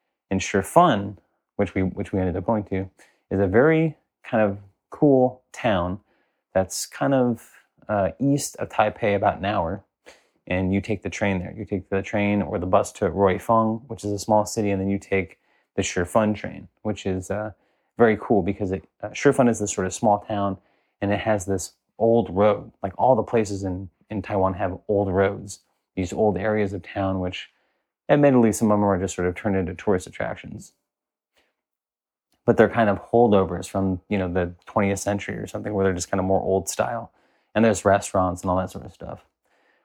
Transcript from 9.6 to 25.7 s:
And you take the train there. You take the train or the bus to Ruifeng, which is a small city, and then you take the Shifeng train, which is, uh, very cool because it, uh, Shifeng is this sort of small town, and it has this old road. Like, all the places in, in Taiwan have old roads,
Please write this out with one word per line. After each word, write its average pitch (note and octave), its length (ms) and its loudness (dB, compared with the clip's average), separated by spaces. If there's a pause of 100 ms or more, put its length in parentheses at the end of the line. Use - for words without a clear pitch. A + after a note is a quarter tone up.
And F#2 260 -2
you G2 80 0
take G2+ 220 -6
the F#2 80 -8
train G2 300 -2
there. F2 120 -8
You A2 120 -10
take G2 260 -6
the G2 100 0
train G#2 400 0
or F#2+ 180 -4
the F2+ 80 -4
bus G2 260 2
to F#2+ 180 -2
Ruifeng, A2 760 2
which - 180 -12
is G#2 80 -4
a G2+ 60 -4
small G#2 280 2
city, G#2 240 -2
and F#2+ 100 0
then G2 80 -2
you G2 100 0
take F#2+ 400 -4 (360)
the G2 80 -2
Shifeng G2+ 520 0
train, E2 340 -12 (140)
which G#2+ 220 -6
is, F#2+ 260 -4
uh, G#2 220 -6 (460)
very A2 200 4
cool G#2 240 2
because F#2 280 -4
it, F#2 180 -6 (140)
uh, G#2 60 -8
Shifeng C3+ 400 2
is A2 100 2
this G#2 140 -4
sort F#2+ 140 -2
of F#2 60 -6
small G#2 280 2
town, G2+ 360 -4 (440)
and G2+ 120 -2
it G#2 80 -2
has G#2 240 -2
this F#2+ 280 -4 (260)
old A2+ 360 2
road. G#2 380 2 (100)
Like, G2 140 -6
all B2 180 4
the A2+ 80 2
places G2+ 420 -2
in, F#2 260 -6 (180)
in G#2 140 -6
Taiwan F#2+ 320 -2
have F#2 240 -4 (100)
old G2+ 240 2
roads, G2 480 0 (360)